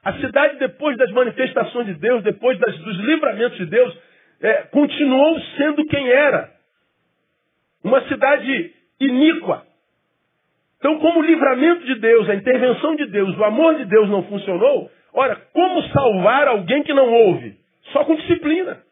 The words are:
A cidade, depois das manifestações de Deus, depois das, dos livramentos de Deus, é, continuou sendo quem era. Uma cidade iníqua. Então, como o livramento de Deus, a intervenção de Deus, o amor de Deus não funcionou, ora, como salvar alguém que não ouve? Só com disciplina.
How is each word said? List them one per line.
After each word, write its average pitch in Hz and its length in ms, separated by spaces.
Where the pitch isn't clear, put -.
A 190 100
cidade, 277 440
depois 269 400
das 220 140
manifestações 247 720
de 196 100
Deus, 208 280
depois 220 360
das, 226 200
dos 175 200
livramentos 233 580
de 190 80
Deus, 214 300
é, 220 120
continuou 285 680
sendo 302 280
quem 277 240
era. 277 420
Uma 247 240
cidade 254 680
iníqua. 269 680
Então, 302 220
como 339 200
o 302 40
livramento 311 640
de 254 100
Deus, 220 340
a 208 60
intervenção 254 600
de 294 120
Deus, 196 300
o 208 60
amor 302 320
de 262 100
Deus 202 240
não 202 140
funcionou, 202 680
ora, 254 220
como 349 360
salvar 240 580
alguém 226 360
que 294 100
não 262 180
ouve? 165 480
Só 294 140
com 320 100
disciplina. 330 680